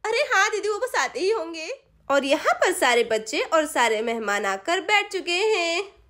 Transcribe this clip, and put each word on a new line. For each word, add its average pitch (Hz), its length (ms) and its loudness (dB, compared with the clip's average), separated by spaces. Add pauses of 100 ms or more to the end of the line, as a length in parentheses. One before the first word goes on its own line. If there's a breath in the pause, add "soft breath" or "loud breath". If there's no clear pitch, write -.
अरे 453 180 0 (100)
हाँ 403 180 4
दीदी, 403 180 -2
वो 415 100 -2
बस - 200 -2
आते 269 220 -2
ही 370 100 0
होंगे। 330 380 -6 (420)
और 277 140 4
यहाँ 302 300 2
पर 392 180 2
सारे 240 320 2
बच्चे 226 400 -2
और 320 220 2
सारे 226 360 2
मेहमान 214 440 -2
आकर 196 360 -2
बैठ 415 300 0
चुके 349 340 -2
हैं। 349 360 0 (280)